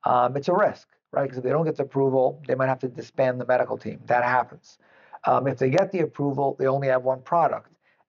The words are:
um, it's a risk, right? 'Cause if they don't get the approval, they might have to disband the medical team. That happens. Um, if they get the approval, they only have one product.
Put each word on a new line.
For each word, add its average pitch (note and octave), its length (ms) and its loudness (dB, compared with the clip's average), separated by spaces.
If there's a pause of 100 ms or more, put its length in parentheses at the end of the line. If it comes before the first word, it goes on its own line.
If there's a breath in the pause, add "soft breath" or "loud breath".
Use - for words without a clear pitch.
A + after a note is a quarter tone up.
um, B2 320 2
it's C#3+ 120 -8
a F3+ 40 4
risk, - 360 0 (220)
right? C#3 180 -2
'Cause B2+ 100 -12
if A#2+ 60 -6
they B2+ 60 0
don't D#3 140 2
get D#3 120 -2
the C#3 80 -2
approval, C3+ 600 0
they C3 80 -2
might C3 140 0
have C3 120 0
to B2+ 80 -6
disband B2+ 520 -4
the A#2+ 60 -8
medical B2 320 0
team. - 260 -12
That A#2+ 180 2
happens. B2 560 -4 (460 loud breath)
Um, B2+ 240 2
if B2+ 100 -4
they C3 120 2
get F#3+ 200 2
the F#3 100 -2
approval, C#3+ 580 -2
they C3+ 80 0
only C#3 220 0
have B2+ 140 2
one C3 200 -2
product. - 480 0 (380)